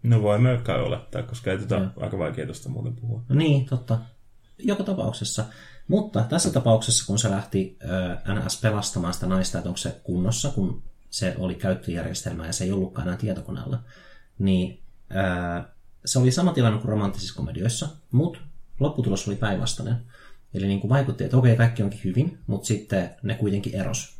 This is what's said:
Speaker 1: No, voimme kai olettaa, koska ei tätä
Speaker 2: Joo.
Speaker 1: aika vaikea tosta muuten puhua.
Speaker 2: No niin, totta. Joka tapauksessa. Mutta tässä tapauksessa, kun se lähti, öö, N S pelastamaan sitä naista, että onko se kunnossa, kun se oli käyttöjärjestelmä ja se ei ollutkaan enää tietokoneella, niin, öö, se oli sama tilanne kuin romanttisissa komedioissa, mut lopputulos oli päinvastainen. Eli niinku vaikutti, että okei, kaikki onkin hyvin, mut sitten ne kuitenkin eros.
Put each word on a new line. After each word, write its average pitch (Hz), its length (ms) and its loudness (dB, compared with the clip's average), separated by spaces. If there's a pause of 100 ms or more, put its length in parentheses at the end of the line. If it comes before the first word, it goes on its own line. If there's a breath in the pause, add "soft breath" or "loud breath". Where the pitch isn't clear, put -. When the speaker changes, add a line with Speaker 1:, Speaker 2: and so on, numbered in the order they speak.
Speaker 1:
No, 117 180 6
voimme 117 420 4
kai - 180 0
olettaa, - 420 -4
koska - 280 -6
ei 92 60 0
tätä 98 180 -2
Speaker 2:
Joo. 95 120 0 (100)
Speaker 1:
aika 95 200 -4
vaikea 80 300 -4
tosta - 220 -10
muuten 117 260 -4
puhua. 117 340 -6
Speaker 2:
No 131 60 4
niin, 143 300 6
totta. 117 340 0 (600)
Joka 202 240 0
tapauksessa. 185 640 -2 (420 loud breath)
Mutta 175 360 2
tässä 170 300 0
tapauksessa, 117 540 4
kun 101 120 0
se 113 100 2
lähti, 98 540 -2
öö, 90 320 -2 (200)
N 92 140 -2
S - 120 -6
pelastamaan 104 520 0
sitä - 140 -4
naista, 92 300 0
että 87 120 -4
onko 90 80 -4
se - 260 -6
kunnossa, 90 460 0
kun - 340 -2 (260)
se - 280 -4
oli 90 180 -2
käyttöjärjestelmä 87 920 -4
ja 82 80 -6
se - 100 -4
ei 92 80 0
ollutkaan 92 360 -2
enää 90 100 -4
tietokoneella, 113 680 -4 (560 loud breath)
niin, 95 400 2 (360)
öö, 90 560 -2 (340)
se - 140 2
oli 127 120 6
sama 175 220 4
tilanne 113 260 4
kuin - 100 -4
romanttisissa 101 460 -2
komedioissa, - 520 -2 (240)
mut 160 300 2 (380)
lopputulos 123 480 0
oli 101 80 -2
päinvastainen. 104 600 0 (580 loud breath)
Eli 95 140 0
niinku 98 220 2
vaikutti, 131 340 2
että 123 140 4
okei, 123 180 8
kaikki 117 280 4
onkin 98 200 -2
hyvin, 123 340 0 (100)
mut 98 180 -2
sitten 98 440 0 (140)
ne 110 120 0
kuitenkin 101 400 -2
eros. - 440 -4